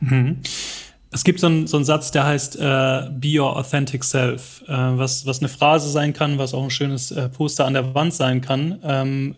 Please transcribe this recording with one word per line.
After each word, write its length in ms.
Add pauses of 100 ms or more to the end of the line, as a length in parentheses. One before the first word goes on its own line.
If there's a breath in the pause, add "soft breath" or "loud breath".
Mhm. 380 (720 loud breath)
Es 140
gibt 160
so 60
einen, 200
so 100
einen 100
Satz, 260
der 140
heißt, 300
äh, 540
„Be 300
your 160
authentic 480
self“, 640
äh, 40
was, 540
was 140
eine 80
Phrase 400
sein 240
kann, 260
was 160
auch 80
ein 80
schönes, 400
äh, 180
Poster 380
an 80
der 200
Wand 200
sein 280
kann, 420
ähm, 540